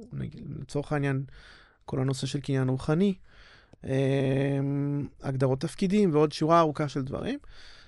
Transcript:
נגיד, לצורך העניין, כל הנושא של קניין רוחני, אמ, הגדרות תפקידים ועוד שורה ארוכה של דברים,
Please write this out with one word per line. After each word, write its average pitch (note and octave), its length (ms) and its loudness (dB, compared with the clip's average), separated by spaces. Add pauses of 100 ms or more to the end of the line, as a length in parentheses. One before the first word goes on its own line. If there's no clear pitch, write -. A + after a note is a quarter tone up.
(140)
נגיד, C3+ 340 -10 (120)
לצורך C#3+ 320 -6
העניין, C#3 320 0 (640)
כל C#3+ 140 -4
הנושא C3+ 280 0
של D3 120 -4
קניין C3 300 0
רוחני, D#3+ 440 2 (680)
אמ, C#3 1200 0 (140)
הגדרות C3+ 400 0
תפקידים F#3+ 520 2
ועוד D3+ 180 4
שורה E3 280 4
ארוכה D3+ 300 2
של C#3+ 120 -2
דברים, G#3+ 380 -4 (480)